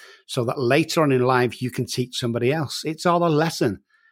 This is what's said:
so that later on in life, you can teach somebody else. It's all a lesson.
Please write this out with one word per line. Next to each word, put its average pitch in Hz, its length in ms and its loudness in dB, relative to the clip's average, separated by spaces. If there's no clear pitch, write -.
so 127 200 -2
that 117 120 -4
later 147 460 2
on 139 80 2
in 127 100 4
life, 123 400 2
you 123 80 -4
can 127 160 -4
teach - 320 -6
somebody 120 340 0
else. 151 320 -4
It's 156 220 -4
all 175 180 2
a 170 40 2
lesson. 160 560 0